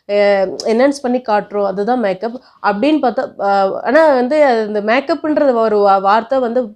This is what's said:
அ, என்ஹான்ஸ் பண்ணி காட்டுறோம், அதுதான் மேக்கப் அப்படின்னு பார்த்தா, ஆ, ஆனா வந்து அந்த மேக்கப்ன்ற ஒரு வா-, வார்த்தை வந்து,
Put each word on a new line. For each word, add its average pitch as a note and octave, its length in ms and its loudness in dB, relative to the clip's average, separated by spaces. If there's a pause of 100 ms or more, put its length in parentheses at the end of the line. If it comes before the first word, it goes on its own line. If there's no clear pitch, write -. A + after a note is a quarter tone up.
அ, G3+ 40 -4 (520)
என்ஹான்ஸ் B3+ 360 0
பண்ணி B3 160 -2
காட்டுறோம், G#3 480 -2
அதுதான் G3+ 340 -2
மேக்கப் A3 420 -4 (220)
அப்படின்னு A3+ 380 0
பார்த்தா, G#3 400 -4
ஆ, G3 400 0
ஆனா D4+ 320 2
வந்து C4 300 2
அந்த A3 380 0
மேக்கப்ன்ற C#4+ 720 0
ஒரு A3 260 2
வா-, G3 220 4
வார்த்தை A3 380 0
வந்து, A#3+ 360 -4